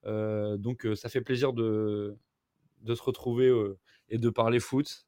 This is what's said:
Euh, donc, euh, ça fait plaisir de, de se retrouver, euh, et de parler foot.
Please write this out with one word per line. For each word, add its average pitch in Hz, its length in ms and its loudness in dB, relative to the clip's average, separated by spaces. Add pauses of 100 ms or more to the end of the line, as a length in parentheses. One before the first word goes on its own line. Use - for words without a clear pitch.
Euh, 107 520 -2
donc, 117 280 -4
euh, 107 100 0
ça 117 140 -10
fait 127 120 0
plaisir 131 320 0
de, 107 640 0 (640)
de 113 140 -4
se 117 60 -12
retrouver, 123 460 2
euh, 104 300 4 (300)
et 113 120 -4
de 117 100 2
parler 117 320 2
foot. - 460 -4